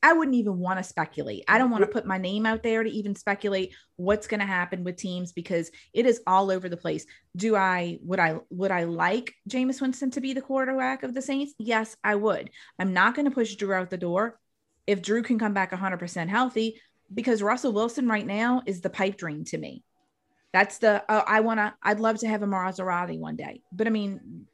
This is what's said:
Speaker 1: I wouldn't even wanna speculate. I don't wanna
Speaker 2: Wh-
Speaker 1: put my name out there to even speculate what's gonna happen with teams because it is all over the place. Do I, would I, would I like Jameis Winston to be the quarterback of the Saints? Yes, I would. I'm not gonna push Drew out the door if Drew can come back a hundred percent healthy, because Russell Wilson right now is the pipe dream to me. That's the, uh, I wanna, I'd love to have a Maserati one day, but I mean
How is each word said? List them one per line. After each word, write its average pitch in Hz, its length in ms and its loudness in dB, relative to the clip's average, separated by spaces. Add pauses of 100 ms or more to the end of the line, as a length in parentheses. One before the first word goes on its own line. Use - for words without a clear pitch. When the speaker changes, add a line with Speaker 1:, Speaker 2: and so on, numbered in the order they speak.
Speaker 1:
I 320 120 10
wouldn't 294 220 4
even 202 220 0
wanna 185 240 -2
speculate. 143 640 -4
I 214 120 6
don't 254 120 4
wanna 214 140 6
Speaker 2:
Wh- 202 80 -6
Speaker 1:
put 220 140 -2
my 190 100 -2
name 190 300 -2
out 220 160 0
there 226 200 0
to 226 80 0
even 208 240 -4
speculate 196 600 -2 (220)
what's 202 320 0
gonna 208 180 -2
happen 180 360 -2
with 175 140 -4
teams 180 360 -6
because 170 380 -4 (220)
it 240 140 4
is 233 200 4
all 190 240 4
over 185 200 -2
the 170 80 -6
place. 160 260 -4 (320)
Do 214 180 2
I, 180 480 2
would 180 160 -4
I, 160 300 2
would 185 220 -2
I 175 140 0
like 170 500 -2 (120)
Jameis 254 360 -2
Winston 262 300 -2
to 262 100 -6
be 269 100 -4
the 262 80 -2
quarterback 262 600 -2
of 254 100 -6
the 254 80 -4
Saints? 277 380 -4
Yes, 220 440 -2
I 208 120 2
would. 208 340 0 (300)
I'm 185 160 0
not 196 200 4
gonna 285 160 2
push 220 260 -2
Drew 196 180 -2
out 185 160 -2
the 185 80 -6
door 180 420 -2 (460)
if 196 160 0
Drew 220 200 0
can 226 160 0
come 214 140 0
back 196 200 0
a 185 40 -6
hundred 185 220 -2
percent 175 320 -6
healthy, 220 500 0 (320)
because 220 300 0
Russell 240 300 2
Wilson 233 360 0
right 214 180 0
now 233 380 0
is 190 160 -4
the - 80 -2
pipe 196 300 -2
dream 156 260 -8
to - 140 -8
me. - 240 -12 (720)
That's 202 240 4
the, 208 340 4
uh, 214 140 4
I 220 140 4
wanna, 220 420 2
I'd 208 180 2
love 220 200 0
to 233 60 -2
have 214 160 0
a 208 40 -2
Maserati 185 720 -2
one 160 180 -8
day, - 240 -12 (100)
but 202 160 -2
I 226 40 0
mean 202 640 -4